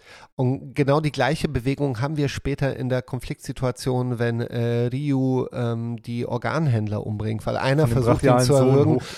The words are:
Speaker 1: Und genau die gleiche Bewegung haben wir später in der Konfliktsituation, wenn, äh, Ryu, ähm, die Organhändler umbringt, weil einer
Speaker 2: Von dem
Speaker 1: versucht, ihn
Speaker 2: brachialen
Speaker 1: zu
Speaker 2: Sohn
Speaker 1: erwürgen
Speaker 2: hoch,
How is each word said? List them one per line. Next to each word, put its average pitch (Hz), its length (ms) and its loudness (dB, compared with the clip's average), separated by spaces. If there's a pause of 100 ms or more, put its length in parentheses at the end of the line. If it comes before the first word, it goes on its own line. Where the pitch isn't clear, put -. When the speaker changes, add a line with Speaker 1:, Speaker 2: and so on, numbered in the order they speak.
(360)
Speaker 1:
Und 131 400 -2
genau 147 260 4
die 151 100 -2
gleiche 135 380 0
Bewegung 135 520 -2
haben 151 160 -4
wir 135 120 0
später 139 480 -4
in 127 120 -4
der 127 120 0
Konfliktsituation, 127 1160 -4
wenn, 117 220 0
äh, 120 460 -2
Ryu, 131 640 0
ähm, 117 500 -4
die 120 240 -6
Organhändler 117 800 0
umbringt, 107 400 -4
weil 117 120 -2
einer 139 300 2
Speaker 2:
Von - 20 2
dem 117 140 2
Speaker 1:
versucht, 117 200 2
ihn 135 60 6
Speaker 2:
brachialen 123 180 6
Speaker 1:
zu 143 60 4
Speaker 2:
Sohn 131 160 6
Speaker 1:
erwürgen 135 260 6
Speaker 2:
hoch, 123 80 -2 (140)